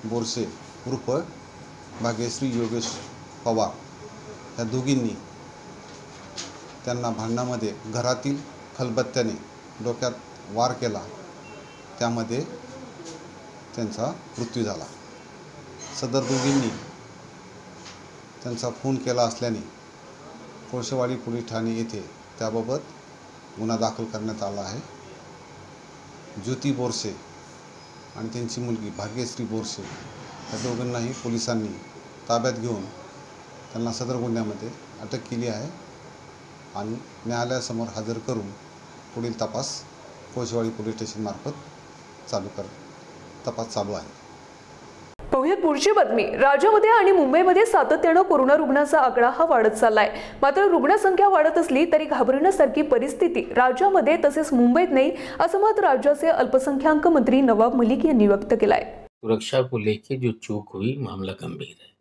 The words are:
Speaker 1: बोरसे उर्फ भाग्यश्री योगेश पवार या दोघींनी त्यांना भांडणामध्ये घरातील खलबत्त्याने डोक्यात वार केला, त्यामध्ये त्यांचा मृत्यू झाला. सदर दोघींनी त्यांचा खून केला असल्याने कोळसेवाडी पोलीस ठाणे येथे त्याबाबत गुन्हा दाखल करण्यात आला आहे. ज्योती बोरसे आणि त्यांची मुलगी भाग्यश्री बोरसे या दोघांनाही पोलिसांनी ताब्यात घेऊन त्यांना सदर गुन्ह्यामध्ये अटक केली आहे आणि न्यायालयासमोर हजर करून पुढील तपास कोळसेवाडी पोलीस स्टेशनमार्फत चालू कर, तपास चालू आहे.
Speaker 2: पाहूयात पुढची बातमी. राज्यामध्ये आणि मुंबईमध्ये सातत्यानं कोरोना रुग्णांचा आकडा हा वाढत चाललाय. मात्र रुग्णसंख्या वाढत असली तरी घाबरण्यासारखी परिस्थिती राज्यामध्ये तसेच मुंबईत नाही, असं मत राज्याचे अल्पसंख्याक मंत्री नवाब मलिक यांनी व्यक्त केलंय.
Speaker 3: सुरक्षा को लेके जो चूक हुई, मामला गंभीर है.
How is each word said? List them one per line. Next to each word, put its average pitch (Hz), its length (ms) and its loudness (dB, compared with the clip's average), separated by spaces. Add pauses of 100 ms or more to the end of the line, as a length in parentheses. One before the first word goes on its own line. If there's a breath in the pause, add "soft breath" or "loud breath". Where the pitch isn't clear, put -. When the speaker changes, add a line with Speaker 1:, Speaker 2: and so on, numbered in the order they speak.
Speaker 1:
बोरसे 113 400 -4 (420)
उर्फ 127 240 -6 (920)
भाग्यश्री 117 460 -4
योगेश 117 380 -2 (580)
पवार 110 260 0 (880)
या 117 60 -4
दोघींनी 123 520 -2 (1700)
त्यांना 120 260 -4
भांडणामध्ये 113 640 -4 (140)
घरातील 123 500 -2 (420)
खलबत्त्याने 120 600 -2 (460)
डोक्यात 120 280 -4 (380)
वार 117 220 0
केला, 110 300 -6 (960)
त्यामध्ये 117 420 -2 (1400)
त्यांचा 113 360 -6 (260)
मृत्यू 117 240 -6
झाला. 92 220 -6 (1160)
सदर 131 200 -2
दोघींनी 131 500 0 (1700)
त्यांचा 123 260 -6
खून 131 280 -4
केला 123 260 0
असल्याने 117 360 -2 (1120)
कोळसेवाडी 127 440 -2
पोलीस 117 320 -8
ठाणे 113 280 -4
येथे 113 240 -6 (380)
त्याबाबत 113 400 -4 (800)
गुन्हा 113 180 -2
दाखल 113 280 -2
करण्यात 107 380 -8
आला 101 180 -6
आहे. 98 200 -10 (1600)
ज्योती 127 280 -2
बोरसे 120 440 -4 (1000)
आणि 110 120 -8
त्यांची 120 320 -8
मुलगी 113 300 -6
भाग्यश्री 113 560 -8
बोरसे 107 360 -8 (680)
या 113 60 -8
दोघांनाही 120 540 -4
पोलिसांनी 117 600 -4 (540)
ताब्यात 117 240 0
घेऊन 110 320 -6 (880)
त्यांना 117 200 -6
सदर 123 240 -6
गुन्ह्यामध्ये 113 520 -4 (320)
अटक 120 200 -8 (100)
केली 120 160 -4
आहे 113 240 -6 (1080)
आणि 107 180 -8 (300)
न्यायालयासमोर 120 680 -4
हजर 110 240 -6
करून 110 320 -6 (640)
पुढील 117 260 -8
तपास 117 420 -6 (520)
कोळसेवाडी 113 360 -4
पोलीस 110 240 -8
स्टेशनमार्फत 107 580 -8 (760)
चालू 101 260 -4
कर, 101 60 -10 (840)
तपास 117 280 -8
चालू 101 180 -4
आहे. 82 300 -12 (1120)
Speaker 2:
पाहूयात 285 240 2
पुढची 339 360 2
बातमी. 294 340 2
राज्यामध्ये 392 640 4
आणि 427 220 8
मुंबईमध्ये 359 540 6
सातत्यानं 339 560 4
कोरोना 294 340 6
रुग्णांचा 294 440 4
आकडा 247 300 4
हा 262 140 2
वाढत 247 240 4
चाललाय. 214 520 4 (220 loud breath)
मात्र 277 200 4
रुग्णसंख्या 381 680 6
वाढत 330 300 4
असली 320 340 2
तरी 311 120 4
घाबरण्यासारखी 285 800 4
परिस्थिती 285 600 2
राज्यामध्ये 277 800 4
तसेच 302 280 2
मुंबईत 247 380 6
नाही, 277 220 4 (280 loud breath)
असं 339 200 2
मत 427 200 4
राज्याचे 294 460 4
अल्पसंख्याक 285 800 2
मंत्री 269 340 6
नवाब 233 340 4
मलिक 240 320 4
यांनी 240 200 6
व्यक्त 202 340 4
केलंय. - 240 4 (220)
Speaker 3:
सुरक्षा 113 560 0
को 123 160 -2
लेके 107 380 -2
जो 123 160 0 (100)
चूक 104 340 -8
हुई, 113 200 -2
मामला 95 360 -6
गंभीर 85 360 -12
है. - 320 -20